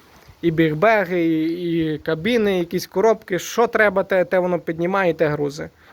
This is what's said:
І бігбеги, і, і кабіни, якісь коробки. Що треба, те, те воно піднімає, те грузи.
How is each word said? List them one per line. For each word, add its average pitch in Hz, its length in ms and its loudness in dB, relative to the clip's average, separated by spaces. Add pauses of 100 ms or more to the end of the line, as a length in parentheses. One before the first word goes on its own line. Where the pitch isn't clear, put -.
(420)
І 170 100 2
бігбеги, 170 720 2
і, 165 720 0
і 147 40 -4
кабіни, 190 640 0
якісь 170 280 -4
коробки. 202 520 -2
Що - 280 0
треба, 208 360 2
те, 185 220 0
те 185 140 0
воно 180 200 0
піднімає, 175 540 -2
те 160 140 0
грузи. 147 420 -4 (240)